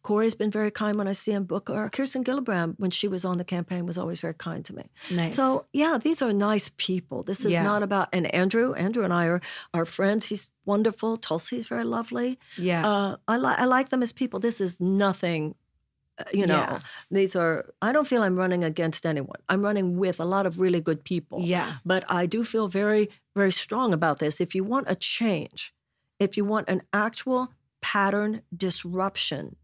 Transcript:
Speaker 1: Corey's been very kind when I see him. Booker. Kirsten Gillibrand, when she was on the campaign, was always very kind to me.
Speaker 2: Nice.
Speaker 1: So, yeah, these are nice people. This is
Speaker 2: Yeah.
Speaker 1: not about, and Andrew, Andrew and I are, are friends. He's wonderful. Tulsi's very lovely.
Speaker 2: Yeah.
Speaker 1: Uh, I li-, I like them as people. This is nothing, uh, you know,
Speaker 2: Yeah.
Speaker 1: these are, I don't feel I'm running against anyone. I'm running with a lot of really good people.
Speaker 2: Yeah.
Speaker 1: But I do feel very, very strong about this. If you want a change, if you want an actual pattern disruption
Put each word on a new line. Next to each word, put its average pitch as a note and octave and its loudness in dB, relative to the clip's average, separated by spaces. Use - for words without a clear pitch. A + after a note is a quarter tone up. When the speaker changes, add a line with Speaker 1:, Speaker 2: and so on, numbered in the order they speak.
Speaker 1:
Corey's A3 2
been G#3+ 0
very G#3+ 0
kind G#3 -2
when G3+ -2
I G3 -2
see - -2
him. G3 -2
Booker. G#3 -4
Kirsten C4 -4
Gillibrand, A3+ 0
when F#3+ -2
she - -2
was F#3+ -4
on F3+ 0
the F3 -4
campaign, F3 -4
was E3+ -6
always E3+ -6
very D#3+ -6
kind D#3+ -10
to - -14
me. - -14
Speaker 2:
Nice. F3 0
Speaker 1:
So, C4 2
yeah, D4+ 2
these D#4 0
are A#3 2
nice G3+ 2
people. - -4
This - -4
is E3+ 4
Speaker 2:
Yeah. E3 4
Speaker 1:
not G#3 2
about, G3 0
and F3 2
Andrew, A3+ 2
Andrew G#3+ 0
and F3+ 0
I F3 4
are, F3 2
are E3+ 2
friends. G3+ 0
He's - -6
wonderful. A3 0
Tulsi's A3+ -4
very A#3 -6
lovely. A#3+ -4
Speaker 2:
Yeah. F3 0
Speaker 1:
Uh, G3+ 2
I A3+ 2
li-, C4 2
I B3 2
like B3+ 4
them B3+ 0
as A#3 -4
people. A#3+ -4
This A#3 -2
is F3 -2
nothing, F3+ 0
uh, - -12
you G3 2
know, D#3 6
Speaker 2:
Yeah. - 0
Speaker 1:
these G3 2
are, E3 2
I G#3+ 2
don't D4 4
feel A#3+ 4
I'm F#3 2
running F#3 2
against D#3+ -2
anyone. D3 -2
I'm F#3+ 2
running G3 0
with F#3 0
a - -2
lot G3 2
of F3 -2
really F3+ 4
good D#3+ -2
people. F3+ -4
Speaker 2:
Yeah. F3 -2
Speaker 1:
But F#3 2
I F3+ 2
do A3 0
feel A3 0
very, G#3 2
very G3 4
strong A3+ 0
about D#3 2
this. D3+ -2
If F3 -2
you F#3+ 0
want A#3+ -2
a F#3+ 2
change, - -2
if G3+ 0
you G#3 2
want G#3+ 0
an F#3 0
actual B3 -2
pattern G#3 0
disruption F3+ -4